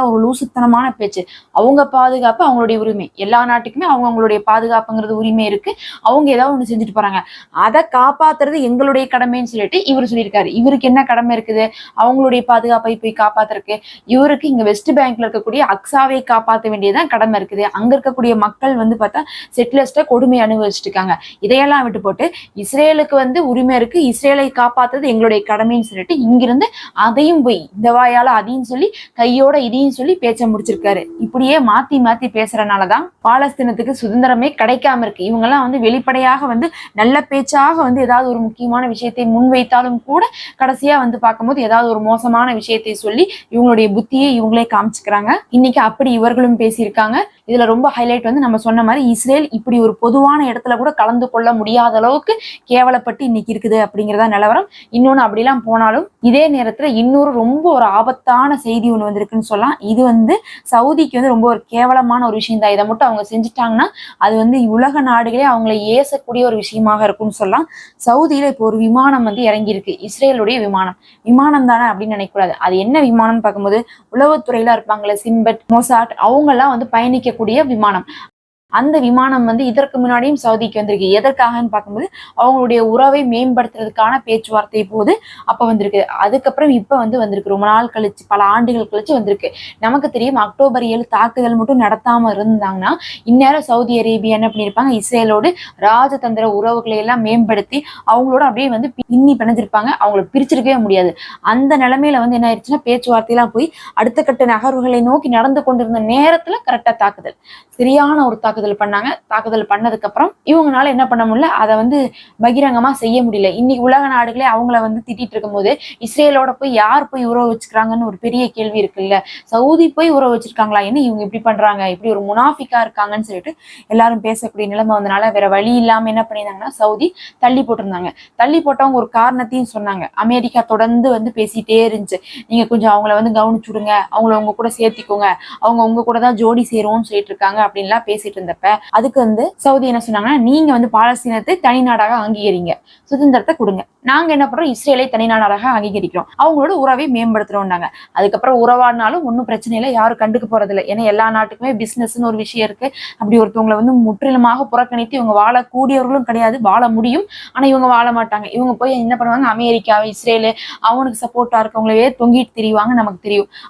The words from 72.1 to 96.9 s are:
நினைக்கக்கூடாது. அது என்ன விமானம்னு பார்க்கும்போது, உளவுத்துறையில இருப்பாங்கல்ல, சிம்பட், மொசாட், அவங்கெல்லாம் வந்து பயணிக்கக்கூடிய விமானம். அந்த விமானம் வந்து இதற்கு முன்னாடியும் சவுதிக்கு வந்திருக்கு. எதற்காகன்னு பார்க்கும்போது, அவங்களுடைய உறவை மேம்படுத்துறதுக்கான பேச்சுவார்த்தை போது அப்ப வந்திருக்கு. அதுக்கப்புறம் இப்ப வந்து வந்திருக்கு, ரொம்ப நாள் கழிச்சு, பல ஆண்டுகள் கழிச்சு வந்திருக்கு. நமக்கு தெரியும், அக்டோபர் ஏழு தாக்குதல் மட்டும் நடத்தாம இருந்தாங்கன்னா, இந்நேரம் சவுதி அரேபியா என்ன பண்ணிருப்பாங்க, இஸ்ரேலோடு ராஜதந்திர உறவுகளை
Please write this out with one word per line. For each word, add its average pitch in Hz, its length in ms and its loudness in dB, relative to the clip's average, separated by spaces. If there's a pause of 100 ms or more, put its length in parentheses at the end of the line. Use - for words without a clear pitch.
நினைக்கக்கூடாது. 190 420 -2
அது 185 180 0
என்ன 247 240 0
விமானம்னு 226 440 2
பார்க்கும்போது, 202 360 -2 (300)
உளவுத்துறையில 240 680 2
இருப்பாங்கல்ல, 208 460 -4
சிம்பட், 226 500 0
மொசாட், 233 480 2
அவங்கெல்லாம் 269 540 4
வந்து 233 160 -4
பயணிக்கக்கூடிய 226 720 0
விமானம். 214 420 -2 (640)
அந்த 277 260 2
விமானம் 254 460 2
வந்து 233 200 0
இதற்கு 269 320 -2
முன்னாடியும் 247 460 0
சவுதிக்கு 220 360 -2
வந்திருக்கு. 208 300 -2
எதற்காகன்னு 240 600 2
பார்க்கும்போது, 208 380 -6 (300)
அவங்களுடைய 247 420 2
உறவை 254 460 4
மேம்படுத்துறதுக்கான 233 880 -2 (100)
பேச்சுவார்த்தை 220 600 -2
போது 214 280 -2 (340)
அப்ப - 200 -2
வந்திருக்கு. 202 360 0 (160)
அதுக்கப்புறம் 262 540 0
இப்ப 247 260 0
வந்து 233 200 -2
வந்திருக்கு, 202 360 -4
ரொம்ப 202 120 -2
நாள் 226 280 2
கழிச்சு, 208 340 -6
பல 208 160 0
ஆண்டுகள் 220 480 0
கழிச்சு 214 220 -4
வந்திருக்கு. 208 360 -2 (300)
நமக்கு 262 300 0
தெரியும், 247 360 -2
அக்டோபர் 240 400 0
ஏழு 233 220 -2
தாக்குதல் 233 480 0
மட்டும் 240 280 2
நடத்தாம 226 500 0
இருந்தாங்கன்னா, 196 580 -2 (320)
இந்நேரம் 269 460 4
சவுதி 233 300 0
அரேபியா 220 400 0
என்ன 220 140 0
பண்ணிருப்பாங்க, 214 440 -2
இஸ்ரேலோடு 226 540 0 (300)
ராஜதந்திர 226 720 0
உறவுகளை 226 460 -2